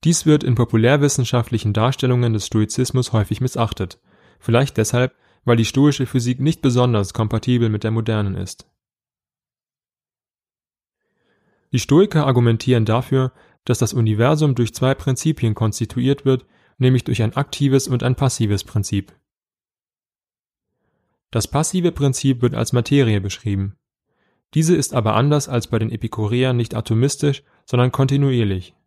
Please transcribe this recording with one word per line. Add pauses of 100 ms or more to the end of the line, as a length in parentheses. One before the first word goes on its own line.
Dies
wird
in
populärwissenschaftlichen
Darstellungen
des
Stoizismus
häufig
missachtet, (380)
vielleicht
deshalb, (300)
weil
die
stoische
Physik
nicht
besonders
kompatibel
mit
der
modernen
ist. (3000)
Die
Stoiker
argumentieren
dafür, (320)
dass
das
Universum
durch
zwei
Prinzipien
konstituiert
wird, (320)
nämlich
durch
ein
aktives
und
ein
passives
Prinzip. (2250)
Das
passive
Prinzip
wird
als
Materie
beschrieben. (800)
Diese
ist
aber
anders
als
bei
den
Epikureern
nicht
atomistisch, (220)
sondern
kontinuierlich. (120)